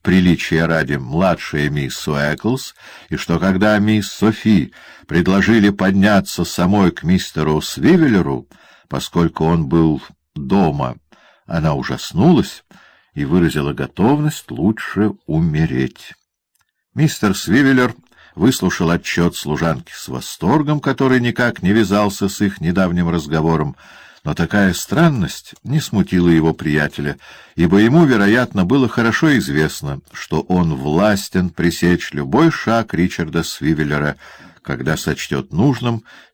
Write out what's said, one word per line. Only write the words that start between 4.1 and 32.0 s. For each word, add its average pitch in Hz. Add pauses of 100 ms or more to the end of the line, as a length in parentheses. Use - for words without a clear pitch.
Софи 107 (340)
предложили 98
подняться 95
самой 90
к -
мистеру 78
Свивеллеру, 92 (420)
поскольку 80
он 82
был 80 (340)
дома, 71 (480)
она 80
ужаснулась 104 (480)
и 73
выразила 73
готовность 127
лучше 101 (120)
умереть. 76 (800)
Мистер 117
Свивеллер 127 (420)
выслушал 90
отчёт 85
служанки 73
с -
восторгом, 143
который 131
никак 120
не 92
вязался 101
с -
их 98
недавним 87
разговором, 78 (480)
но 76
такая 95
странность 120
не 147
смутила 90
его 80
приятеля, 73 (380)
ибо 87
ему, 127
вероятно, 110
было 127
хорошо 123
известно, 71 (100)
что -
он 85
властен 90
пресечь 85